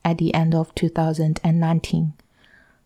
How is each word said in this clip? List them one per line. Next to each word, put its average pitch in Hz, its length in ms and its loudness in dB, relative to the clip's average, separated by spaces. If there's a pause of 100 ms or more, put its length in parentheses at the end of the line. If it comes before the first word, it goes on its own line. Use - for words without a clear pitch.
at 170 140 0
the 165 140 0
end 165 220 2
of 165 180 -2
two - 140 -2
thousand 160 560 -2
and 170 160 2
nineteen. 165 540 0 (720)